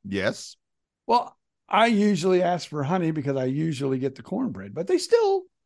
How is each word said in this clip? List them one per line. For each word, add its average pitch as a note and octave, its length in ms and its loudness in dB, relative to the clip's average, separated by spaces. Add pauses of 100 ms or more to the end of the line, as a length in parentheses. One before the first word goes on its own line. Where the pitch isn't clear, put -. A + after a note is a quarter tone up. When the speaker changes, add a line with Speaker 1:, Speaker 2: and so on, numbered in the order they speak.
Speaker 1:
Yes. G2 520 -4 (520)
Speaker 2:
Well, A#3+ 280 0 (340)
I A3+ 180 4
usually G3 540 2
ask F3 280 -2
for D3 140 -4
honey E3 280 0
because C#3 260 -2
I B2+ 80 0
usually C3+ 540 -2
get C3+ 160 -4
the - 80 -18
cornbread, B2+ 500 -6
but E3 140 -6
they F4+ 100 2
still, G4 460 2 (220)